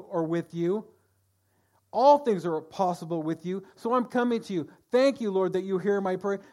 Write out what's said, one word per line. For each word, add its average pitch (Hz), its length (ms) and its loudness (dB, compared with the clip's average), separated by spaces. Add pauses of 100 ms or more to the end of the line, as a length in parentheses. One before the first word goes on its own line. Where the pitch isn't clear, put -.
or 165 140 -2
with 165 300 -4
you. 180 320 -2 (1080)
All 277 240 8
things 208 280 -2
are 160 140 -2
possible 170 640 -4
with 156 220 -4
you. 190 180 -6 (120)
So 233 180 -4
I'm 254 120 2
coming 240 360 0
to 202 120 -10
you. 160 140 -4 (240)
Thank 254 300 2
you, 208 100 -2
Lord, 185 220 2
that 185 80 0
you 190 160 -2
hear 202 240 0
my 185 160 -2
prayer. 196 240 -4 (120)